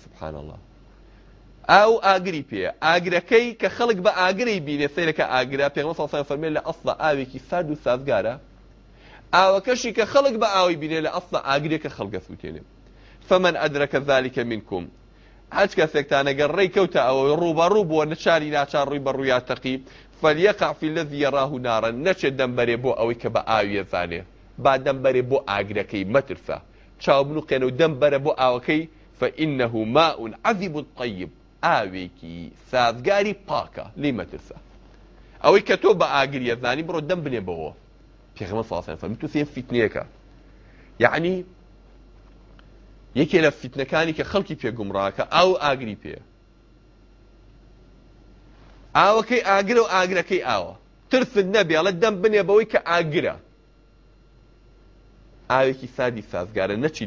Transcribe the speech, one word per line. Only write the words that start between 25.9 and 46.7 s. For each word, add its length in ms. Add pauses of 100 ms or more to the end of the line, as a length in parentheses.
مەترسە. 440 (460)
چاوبن 340
و 120
قێنە 180
و 120
دەم 220
بەرە 240
بۆ 60 (100)
ئاوەکەی، 480 (300)
فەئینەهو 640 (140)
ماء 220 (280)
عەذیب 300 (220)
طەیب. 340 (340)
ئاوێکی 720 (360)
سازگاری 640 (140)
پاکە، 380 (160)
لێی 180
مەترسە. 380 (840)
ئەوەی 240
کە 140
تۆ 80 (100)
بە 140
ئاگریە 480
زانی، 260
بڕۆ 120 (100)
دەم 160
بنێ 220
بەوە. 240 (640)
پێغەمبەر 320
سەڵا 160
سەلەم 160
فەرمی 200
تو 120
سێم 200
فیتنەیەکە. 500 (1000)
یعنی، 300 (1800)
یەکێ 260
لە 140
فیتنەکانی 580
کە 140
خەڵکی 300
پێ 160
گومڕاکە، 460 (120)
ئاو 140 (140)
ئاگری 400
پێ. 120 (2750)